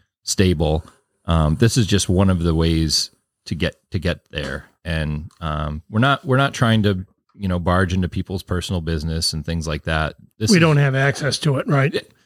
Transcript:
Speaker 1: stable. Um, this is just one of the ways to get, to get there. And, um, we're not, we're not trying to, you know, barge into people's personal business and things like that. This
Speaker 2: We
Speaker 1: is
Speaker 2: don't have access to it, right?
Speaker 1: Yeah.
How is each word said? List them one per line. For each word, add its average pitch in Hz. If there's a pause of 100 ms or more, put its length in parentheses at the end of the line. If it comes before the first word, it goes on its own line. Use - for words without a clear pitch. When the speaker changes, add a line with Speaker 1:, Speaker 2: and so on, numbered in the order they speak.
(220)
Speaker 1:
stable. 78 (420)
Um, 78
this 117
is 113
just 95
one 95
of 87
the 82
ways 80 (360)
to -
get, 80 (160)
to 98
get 82
there. 71 (180)
And, 78 (100)
um, 76
we're 107
not, 135
we're 131
not 139
trying 110
to, 98 (280)
you 98
know, 90
barge 90
into 92
people's 95
personal 90
business 80
and 76
things 82
like 76
that. 78 (200)
This 107
Speaker 2:
We 190
Speaker 1:
is -
Speaker 2:
don't 160
have 143
access 135
to 139
it, -
right? 147
Speaker 1:
Yeah. - (240)